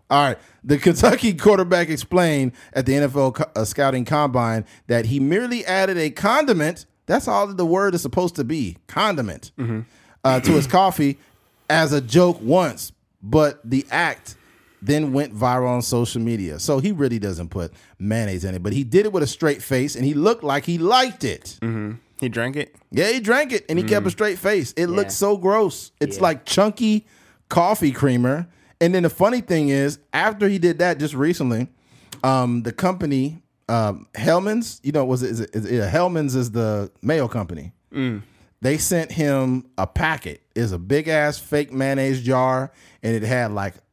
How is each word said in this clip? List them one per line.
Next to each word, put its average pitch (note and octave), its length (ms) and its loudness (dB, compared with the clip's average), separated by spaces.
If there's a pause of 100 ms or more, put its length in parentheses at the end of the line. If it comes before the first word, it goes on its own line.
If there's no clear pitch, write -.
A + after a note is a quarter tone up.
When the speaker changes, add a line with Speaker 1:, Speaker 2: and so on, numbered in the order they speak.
(100)
Speaker 1:
All C#3+ 140 6
right. B2+ 140 0 (260)
The C#3+ 140 2
Kentucky G#3 560 4
quarterback F3+ 560 4
explained D3+ 640 0 (200)
at C3 140 -2
the C3 100 2
N D3 80 2
F C3 120 0
L C3+ 160 2
co-, D#3 120 -4 (100)
uh, A2 100 -2
scouting C3 400 0
combine A#2+ 600 0 (240)
that A#2 180 0
he C#3 140 0
merely G#3+ 440 0
added F#3+ 320 0
a D#3 140 0
condiment. G3+ 760 0 (200)
That's A#3 220 0
all G3+ 180 2
that G3 100 -8
the F3+ 100 0
word F#3 280 2
is E3+ 80 -2
supposed F3 340 -2
to C#3 80 -4
be. A#2 340 -4 (100)
Condiment. C#3+ 680 -4
Speaker 2:
Mm-hmm. A2+ 220 -4 (440)
Speaker 1:
Uh, C3 160 4
to C3 120 4
his C#3+ 140 4
coffee F3 520 2 (500)
as D#3 240 2
a D3 80 2
joke E3+ 420 4
once, C#3+ 500 0 (300)
but C#3+ 460 2
the C3 220 0
act D3+ 460 -4 (460)
then D3 300 0
went C3+ 220 -2
viral B2 340 0
on B2 140 0
social A#2+ 380 -2
media. G2+ 380 -4
So C#3+ 200 0
he G3 140 0
really C3+ 260 0
doesn't F2+ 320 -6
put E2+ 220 -6 (260)
mayonnaise G2+ 460 -2
in F#2 100 -4
it, F2+ 80 -8
but G2+ 100 -4
he C#3 120 -2
did F3 220 2
it G#3 60 -6
with F3+ 100 0
a C#3+ 40 0
straight C#3+ 360 -2
face, C3+ 320 -2
and B2 100 -4
he C#3+ 100 0
looked G3+ 280 2
like C#3+ 240 -2
he E3+ 120 -2
liked A#3+ 460 0
it. - 380 -8
Speaker 2:
Mm-hmm. A2 300 -6 (260)
He B2+ 100 -4
drank A#2+ 280 -4
it? - 180 -8 (160)
Speaker 1:
Yeah, E3+ 180 2
he B3 120 0
drank B3+ 320 0
it, G#3+ 160 -2
and D#3+ 100 0
he F3+ 60 0
kept G#3 200 2
a G3 40 -2
Speaker 2:
Mm. F3 40 0
Speaker 1:
straight G#3 260 -2
face. F#3+ 380 0
It E3+ 120 0
looked G3 220 -2
Speaker 2:
Yeah. F#3+ 40 -8
Speaker 1:
so G3+ 220 2
gross. G3 640 0
It's G2 160 -2
Speaker 2:
Yeah. F#3 80 -6
Speaker 1:
like D#3+ 200 0
chunky G#3+ 640 2 (420)
coffee F3 440 2
creamer. C3 540 0 (340)
And E3+ 140 4
then F#3 80 2
the E3 80 4
funny A#3 300 2
thing D#3+ 300 0
is, C#3 280 0 (140)
after G3+ 360 0
he G3 100 0
did E3+ 200 2
that F3 200 0
just D3 160 -4
recently, C3+ 540 0 (540)
um, B2+ 400 2
the A2+ 100 -6
company, D#3 720 -2 (260)
um, A2 460 -2
Hellmann's, F#3+ 680 0
you C#3+ 100 -4
know, D3 120 0
was B2+ 180 0
it, B2 80 -2
is A2 100 -4
it, G#2+ 140 -8
is G#2+ 120 -4
it, G#2 240 0
Hellmann's D#3+ 440 0
is B2 180 -2
the G#2+ 380 -2 (120)
mayo D3+ 240 0
company. F2 460 -8 (200)
Speaker 2:
Mm. B2 300 -6 (400)
Speaker 1:
They C#3 140 0
sent D#3+ 360 -2
him C3 520 0 (140)
a F#2+ 80 -2
packet. D#3 560 -4 (120)
It's A2 180 -2
a F2+ 60 -4
big C3+ 300 -2
ass D3+ 300 0
fake D3 340 -4
mayonnaise C3+ 480 0
jar, C3 520 0 (300)
and A2+ 140 0
it G#2+ 60 -4
had, A#2 300 -2
like, G2 220 -6 (180)